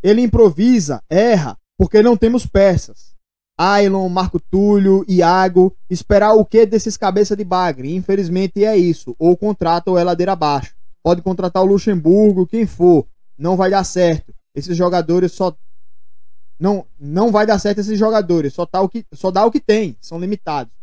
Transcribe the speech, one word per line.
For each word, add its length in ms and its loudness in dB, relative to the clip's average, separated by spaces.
Ele 200 2
improvisa, 840 2
erra, 480 0
porque 240 4
não 140 4
temos 280 0
peças. 720 0
Ailon, 520 2
Marco 320 -2
Túlio, 640 2
Iago, 680 2
esperar 440 2
o 120 6
quê 220 4
desses 300 -2
cabeça 400 -2
de 80 -8
bagre? 500 -4
Infelizmente 720 -2
é 120 2
isso. 440 0
Ou 160 4
contrata 520 -2
ou 80 0
é 60 2
ladeira 300 0
abaixo. 420 -4
Pode 220 0
contratar 400 -2
o 40 2
Luxemburgo, 760 2
quem 220 -2
for. 400 2
Não 180 -2
vai 140 0
dar 140 0
certo. 500 -2
Esses 240 -8
jogadores 540 0
só, 260 -6
não, 260 -2
não 320 -2
vai 160 2
dar 140 0
certo 180 -2
esses 200 -4
jogadores. 540 0
Só 140 -8
tá 140 -6
o 80 0
que, 240 -10
só 180 -4
dá 160 2
o 40 2
que 100 -2
tem. 400 -2
São 180 -14
limitados. 540 -8